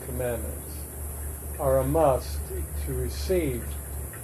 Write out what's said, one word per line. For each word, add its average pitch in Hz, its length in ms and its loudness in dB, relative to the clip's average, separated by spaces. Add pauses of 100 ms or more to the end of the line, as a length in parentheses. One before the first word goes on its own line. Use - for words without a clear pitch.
commandments 123 720 -4 (840)
are 135 220 6
a 131 40 4
must 139 540 4 (480)
to 139 80 -2
receive 127 680 0 (600)